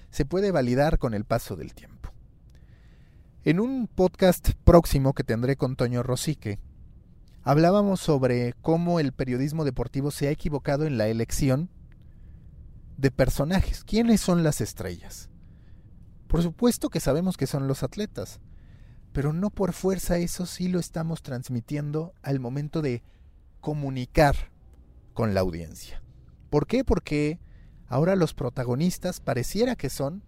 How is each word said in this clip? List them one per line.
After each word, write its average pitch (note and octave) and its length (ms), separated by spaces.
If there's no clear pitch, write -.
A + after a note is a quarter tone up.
se - 120
puede F#3+ 280
validar C#3+ 460
con B2 160
el G#2 120
paso A2 320
del C#2+ 160
tiempo. - 400
En E3+ 160
un B3+ 340
podcast - 580
próximo C#3+ 500
que - 120
tendré B2 320
con C3 180
Toño B2 280
Rosique, B2 580
hablábamos F3+ 580
sobre B2 640
cómo E3+ 380
el C#3 140
periodismo C#3 520
deportivo C3+ 460
se C#3+ 160
ha C#3+ 40
equivocado D3 540
en C#3+ 120
la G#2+ 100
elección B2+ 600
de C3+ 140
personajes. - 720
¿Quiénes A3+ 380
son F3 220
las D3+ 180
estrellas? - 680
Por D#3+ 160
supuesto A#3+ 460
que - 100
sabemos E3+ 380
que C3+ 100
son C3+ 200
los C3+ 140
atletas, - 580
pero C#3+ 200
no F#3 160
por F#3 240
fuerza F#3 440
eso F3 280
sí F3+ 220
lo F3+ 120
estamos E3 440
transmitiendo D3 1000
al C#3 180
momento C#3+ 420
de B2+ 220
comunicar C#3 720
con A2+ 200
la F#2+ 60
audiencia. E2 640
¿Por C3+ 180
qué? B3+ 160
Porque D3+ 560
ahora E3 280
los E3+ 180
protagonistas C3+ 880
pareciera F#3+ 540
que C#3 140
son D3 380